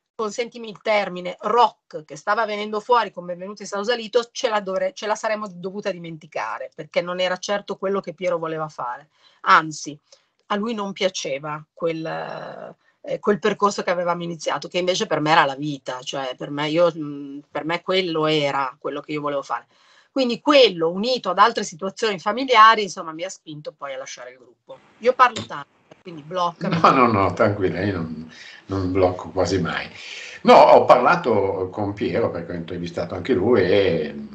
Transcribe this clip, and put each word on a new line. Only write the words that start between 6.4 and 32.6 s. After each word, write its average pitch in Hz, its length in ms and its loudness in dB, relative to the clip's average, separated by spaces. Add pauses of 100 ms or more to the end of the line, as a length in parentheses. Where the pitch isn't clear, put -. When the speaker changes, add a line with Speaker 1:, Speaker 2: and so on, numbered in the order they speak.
Speaker 1:
perché 160 280 -4
non 180 180 -6
era 180 160 0
certo 202 400 -6
quello 196 240 -4
che 175 140 -12
Piero 180 240 -2
voleva 160 300 -6
fare. 135 420 -12 (320)
Anzi, 160 540 2 (500)
a 208 100 -2
lui 226 180 -4
non 196 180 -6
piaceva 156 800 -4
quel, 160 320 -4 (1000)
eh, - 180 -6
quel 208 180 2
percorso 202 460 0
che 190 60 -2
avevamo 175 340 -2
iniziato, 156 420 -6
che 180 120 -4
invece 180 280 0
per 156 140 0
me 156 100 0
era 160 140 6
la 139 100 0
vita, 135 460 -8
cioè 139 360 -8
per 151 140 -10
me, 147 180 -2
io, 165 280 4
mm, 143 420 -10 (120)
per 143 140 -8
me 170 180 -2
quello 170 440 0
era 139 540 0
quello 139 200 -6
che - 120 -12
io 151 80 -4
volevo 143 220 -4
fare. - 240 -8 (440)
Quindi 240 300 -2
quello, 196 500 6
unito 214 400 -2
ad 180 80 -2
altre 220 240 4
situazioni 196 560 -6
familiari, 220 640 6
insomma, 170 300 -8
mi 160 100 -10
ha 190 60 -8
spinto 151 440 -14
poi 139 220 -12
a 131 40 -10
lasciare 131 340 -14
il 127 60 -20
gruppo. 123 400 -20 (200)
Io 240 140 2
parlo 233 340 4
tanto, 147 220 -12 (340)
quindi 165 200 -14
bloccami. 175 580 -2
Speaker 2:
No, - 100 6
no, 127 160 4
no, 98 280 2
tranquilla, 98 480 0
io 104 100 -2
non, 80 380 -8 (360)
non 95 240 -4
blocco 92 400 0
quasi 90 300 0
mai. - 280 -4 (540)
No, 233 120 10
ho 139 320 10
parlato 113 840 4
con 101 220 -4
Piero, 107 380 -2
perché 87 220 -8
ho 87 40 -6
intervistato 85 580 -8